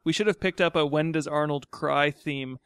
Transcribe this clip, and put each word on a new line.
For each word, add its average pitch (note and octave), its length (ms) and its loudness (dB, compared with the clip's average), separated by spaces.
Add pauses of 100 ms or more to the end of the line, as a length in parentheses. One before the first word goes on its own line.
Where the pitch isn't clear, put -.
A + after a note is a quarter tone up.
we E3 80 2
should G#3 140 0
have G3+ 140 0
picked F#3+ 200 -2
up E3+ 160 2
a D#3+ 80 4
When D#3 280 0
Does D#3 140 0
Arnold D3 440 -2
Cry C#3+ 400 0
theme, C3+ 560 -8